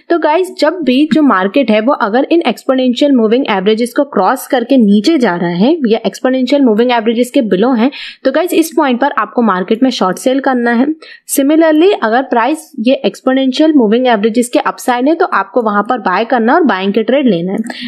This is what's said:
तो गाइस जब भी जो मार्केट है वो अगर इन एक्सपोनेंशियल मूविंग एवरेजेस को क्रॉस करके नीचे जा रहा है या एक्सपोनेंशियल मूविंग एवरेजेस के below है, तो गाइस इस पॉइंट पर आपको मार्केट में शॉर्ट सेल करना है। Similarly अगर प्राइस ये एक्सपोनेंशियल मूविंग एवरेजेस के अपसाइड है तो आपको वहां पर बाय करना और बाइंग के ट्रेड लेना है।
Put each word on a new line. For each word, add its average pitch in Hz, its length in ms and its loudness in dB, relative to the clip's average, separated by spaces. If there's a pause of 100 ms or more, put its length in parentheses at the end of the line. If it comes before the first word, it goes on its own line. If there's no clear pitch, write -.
(100)
तो 339 80 2
गाइस 320 400 0
जब 320 260 0
भी 262 300 2
जो 311 80 2
मार्केट 214 480 0
है 214 100 2
वो 233 140 0
अगर 233 380 -2
इन 339 140 2
एक्सपोनेंशियल 262 640 0
मूविंग 233 380 2
एवरेजेस 220 440 0
को 294 120 0
क्रॉस 226 400 -2
करके 247 300 0
नीचे 214 420 4
जा 208 180 0
रहा 175 200 -2
है 240 180 2 (140)
या 214 180 0
एक्सपोनेंशियल 262 560 0
मूविंग 240 300 2
एवरेजेस 233 380 0
के 285 160 2
below 208 320 0
है, 240 120 2 (340)
तो 269 80 0
गाइस 339 220 -2
इस 320 220 0
पॉइंट 262 240 0
पर 285 180 0
आपको 214 240 -2
मार्केट 208 400 0
में 262 80 2
शॉर्ट 185 280 -2
सेल 262 220 -2
करना 240 320 -2
है। 240 140 2 (440)
Similarly 311 640 2 (100)
अगर 233 220 0
प्राइस 262 460 -2 (100)
ये 262 260 0
एक्सपोनेंशियल 262 680 0
मूविंग 247 360 2
एवरेजेस 226 400 0
के 302 120 -2
अपसाइड 247 480 -2
है 330 60 2
तो 349 200 0
आपको 196 280 -2
वहां 202 200 0
पर 247 180 -4
बाय 196 240 -2
करना 240 300 0
और 349 100 2
बाइंग 196 280 0
के 226 100 0
ट्रेड 254 260 0
लेना 180 240 -2
है। - 60 -4 (300)